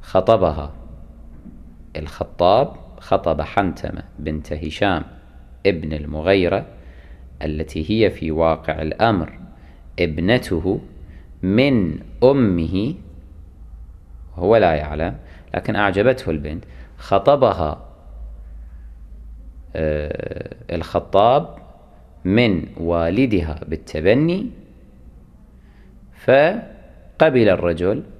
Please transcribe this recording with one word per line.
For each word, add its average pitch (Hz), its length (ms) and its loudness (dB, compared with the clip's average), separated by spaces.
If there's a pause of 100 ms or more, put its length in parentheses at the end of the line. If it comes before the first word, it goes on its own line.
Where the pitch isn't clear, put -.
خطبها 82 680 2 (1200)
الخطاب، 87 760 2 (260)
خطب 80 440 0
حنتمة - 600 -4 (160)
بنت 78 340 -6
هشام 80 500 -2 (640)
ابن 82 260 0
المغيرة 85 760 0 (760)
التي 78 480 -6
هي 107 200 4
في 80 200 -6
واقع 80 520 0
الأمر 85 560 0 (600)
ابنته 87 840 0 (600)
من 101 560 2 (240)
أمه 104 720 2 (1400)
وهو 95 180 6
لا 92 180 6
يعلم، 76 420 -4 (380)
لكن 98 220 -4
أعجبته 101 540 2
البنت، 76 340 -6 (340)
خطبها، 98 880 2 (1900)
آه، 76 760 -4 (180)
الخطاب 101 840 2 (680)
من 98 420 2 (100)
والدها 85 920 0
بالتبني، 139 840 0 (1600)
فقبل 147 1400 2
الرجل 90 540 2 (180)